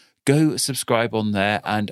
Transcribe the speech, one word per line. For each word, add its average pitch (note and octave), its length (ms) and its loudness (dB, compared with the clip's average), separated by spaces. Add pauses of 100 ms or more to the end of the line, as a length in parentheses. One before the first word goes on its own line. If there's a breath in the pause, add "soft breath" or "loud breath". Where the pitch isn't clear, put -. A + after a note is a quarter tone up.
(240 soft breath)
Go D3+ 320 2
subscribe A#2 600 -2
on G#2+ 160 0
there, G2+ 320 0
and G#2 280 -2